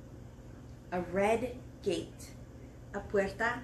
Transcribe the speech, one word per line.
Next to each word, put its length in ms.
A 100
red 540
gate, 480
a 60
puerta 640